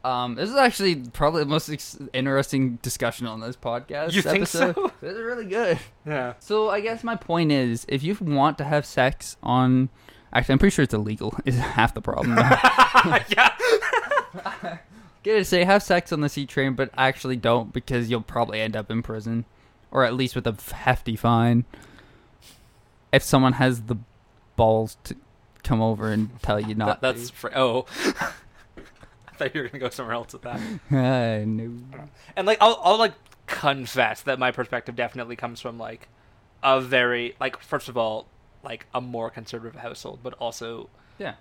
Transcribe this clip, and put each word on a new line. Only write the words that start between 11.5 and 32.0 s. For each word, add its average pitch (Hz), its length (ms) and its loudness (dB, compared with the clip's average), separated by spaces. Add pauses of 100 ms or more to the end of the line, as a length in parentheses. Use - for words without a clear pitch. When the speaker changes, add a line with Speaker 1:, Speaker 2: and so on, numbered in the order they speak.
Speaker 1:
half 117 380 2
the 107 80 -10
problem. - 340 0
Speaker 2:
<laughs> 247 920 6
Yeah. 220 220 6 (840)
Speaker 1:
<laughs> 170 440 -10 (460)
Gonna 208 200 4
say 180 200 4
have 196 200 6
sex 175 280 2
on 139 80 -2
the 147 80 0
C 143 180 -4
train, 135 280 0
but 127 220 -2
actually 131 400 0
don't, 117 360 2
because 120 380 -4
you'll 117 120 0
probably 110 380 -2
end 110 160 -4
up 107 140 -8
in 113 120 -2
prison, 113 420 -6 (480)
or 131 120 4
at 120 100 2
least 131 200 -2
with 120 140 -4
a - 20 2
f-, - 220 -10
hefty 127 420 0
fine. 117 500 4 (1500)
If 135 100 4
someone 131 320 4
has 127 280 0
the 113 140 -6 (600)
balls 110 480 2
to - 100 -12 (480)
come 113 180 0
over 110 300 0
and 107 200 -2 (120)
tell 107 160 -2
you 107 160 -4
not 107 260 -2
Speaker 2:
That, 131 140 0
that's 120 160 -10
Speaker 1:
to. - 60 -20
Speaker 2:
fr-, 120 180 -10
oh. 127 400 0
<laughs> - 100 -6 (1200)
I - 80 -20
thought 135 180 -4
you 151 80 -4
were 120 60 -8
gonna 139 100 -12
go 123 120 -4
somewhere 117 240 -8
else 117 180 -8
with 120 100 -18
that. 123 180 -8 (160)
Speaker 1:
<laughs> - 140 -14
I 123 540 2
know. 113 340 -4 (580)